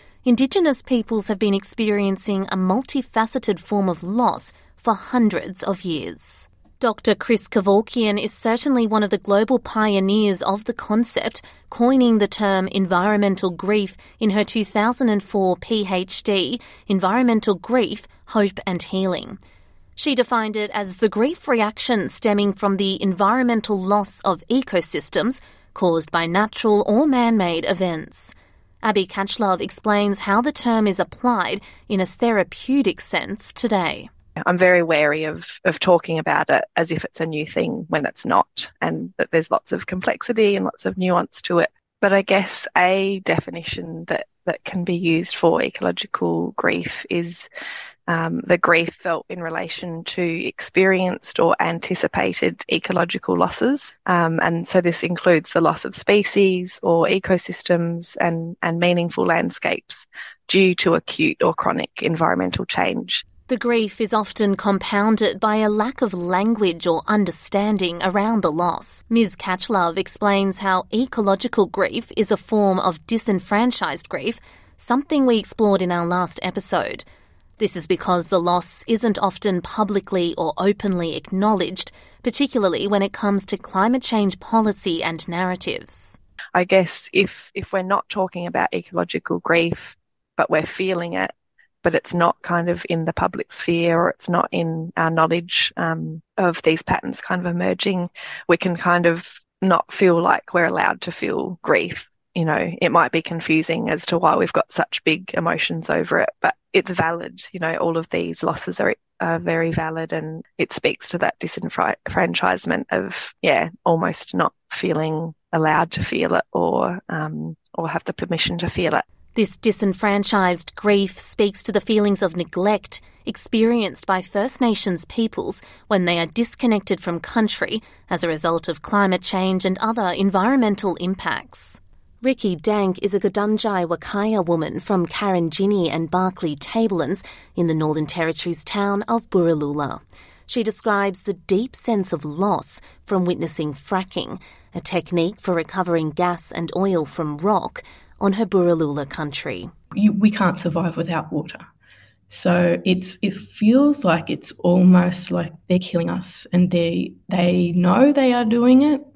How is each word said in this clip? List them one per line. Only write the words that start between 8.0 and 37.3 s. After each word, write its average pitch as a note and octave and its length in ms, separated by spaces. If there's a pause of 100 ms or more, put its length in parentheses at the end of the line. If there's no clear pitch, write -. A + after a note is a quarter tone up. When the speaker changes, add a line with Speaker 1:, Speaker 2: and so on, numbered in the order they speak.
Speaker 1:
is G#3 100
certainly A#3+ 540
one G#3+ 160
of G3+ 80
the G#3 80
global G#3 400
pioneers G3+ 840
of G#3 220
the B3 80
concept, - 680 (280)
coining A#3+ 480
the G3+ 100
term G3 400
environmental F#3+ 840
grief F#3+ 460 (240)
in A3 100
her G#3 140
two A3 200
thousand A#3 440
and G#3 120
four F#3+ 360
P G#3+ 340
H F#3 320
D, G3 380 (260)
Environmental G#3 680
Grief, A3+ 500 (200)
Hope G3+ 380
and F3+ 160
Healing. F#3+ 600 (560)
She C#4+ 180
defined A3 420
it G#3 160
as G3 260
the A3 100
grief B3+ 400
reaction A3 600
stemming G#3 440
from G3 240
the F#3+ 260
environmental G#3+ 760
loss G3 440
of F3+ 280
ecosystems - 920 (340)
caused E3 380
by E3+ 140
natural G#3 600
or B3+ 220
man-made A3 600
events. F3 640 (480)
Abby G#3 240
Catchlove G3 560
explains G#3 600
how G3+ 200
the A#3+ 120
term A3+ 340
is F#3+ 140
applied F#3+ 600 (280)
in G3 120
a F3+ 60
therapeutic A3 960
sense - 520
today. G3 560 (380)
Speaker 2:
I'm F3 120
very F3+ 240
wary D#3 420
of, D#3 400
of E3 140
talking E3+ 400
about D3 320
it C3+ 140 (120)
as E3+ 140
if E3 140
it's - 160
a D#3+ 60
new D#3 200